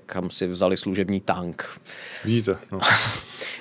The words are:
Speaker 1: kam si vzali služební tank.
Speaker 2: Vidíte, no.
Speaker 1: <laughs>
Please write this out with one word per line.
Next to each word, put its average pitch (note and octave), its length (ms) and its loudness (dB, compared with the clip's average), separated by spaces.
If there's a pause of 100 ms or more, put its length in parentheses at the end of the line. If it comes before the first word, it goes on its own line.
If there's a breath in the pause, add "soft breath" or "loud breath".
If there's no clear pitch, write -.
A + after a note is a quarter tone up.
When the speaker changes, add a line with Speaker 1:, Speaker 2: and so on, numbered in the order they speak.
Speaker 1:
kam F#2 240 -4
si - 180 2
vzali F2+ 300 2
služební G2 440 0
tank. F2 580 -4 (460 loud breath)
Speaker 2:
Vidíte, G#2+ 320 2 (140)
no. F#2+ 120 -6
Speaker 1:
<laughs> - 60 6 (720 loud breath)